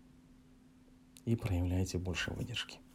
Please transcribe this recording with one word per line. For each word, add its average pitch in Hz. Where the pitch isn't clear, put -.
и 117
проявляйте 92
больше 87
выдержки". -